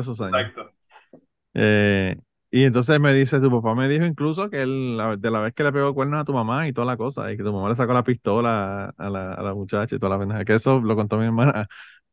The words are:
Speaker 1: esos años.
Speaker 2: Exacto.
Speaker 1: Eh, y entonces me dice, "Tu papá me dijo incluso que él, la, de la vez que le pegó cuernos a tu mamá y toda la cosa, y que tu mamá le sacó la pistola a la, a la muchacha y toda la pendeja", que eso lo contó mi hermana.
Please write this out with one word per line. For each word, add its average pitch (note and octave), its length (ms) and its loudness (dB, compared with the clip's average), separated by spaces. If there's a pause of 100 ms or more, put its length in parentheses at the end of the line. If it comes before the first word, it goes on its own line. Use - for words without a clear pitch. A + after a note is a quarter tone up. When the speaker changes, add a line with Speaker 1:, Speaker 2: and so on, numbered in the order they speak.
Speaker 1:
esos A#2 160 -8
años. F#2 300 -2
Speaker 2:
Exacto. - 220 -16 (800)
Speaker 1:
Eh, G#2 640 2 (340)
y B2+ 120 6
entonces B2+ 360 4
me C#3+ 140 4
dice, C3+ 260 4
"Tu C3+ 120 4
papá A2+ 240 2
me C3 140 0
dijo D3+ 160 2
incluso D#3+ 440 -4
que C#3+ 120 -6
él, C3 360 -4
la, A2 200 -2
de A2 140 -2
la A2 100 0
vez A2 120 -4
que D#3 100 -2
le C#3+ 100 2
pegó C#3 200 0
cuernos C#3+ 280 -2
a D3 40 -6
tu C#3+ 80 -4
mamá B2+ 340 -2
y C3+ 60 -4
toda B2 140 -2
la B2 100 -2
cosa, A2 340 -6
y G#2 60 -8
que G2 60 -8
tu G#2 100 -2
mamá G2 160 -2
le A#2 60 0
sacó B2 180 0
la B2 100 2
pistola G#2 920 -2
a G2 120 -8
la, F#2+ 240 -6
a - 100 -10
la G2 100 -4
muchacha G#2 420 -4
y - 40 -6
toda G2 160 0
la G2 40 -2
pendeja", G#2 260 -4
que G#2+ 100 4
eso C3 260 2
lo A2 140 0
contó G#2+ 220 0
mi A2 80 2
hermana. A2+ 420 2 (460)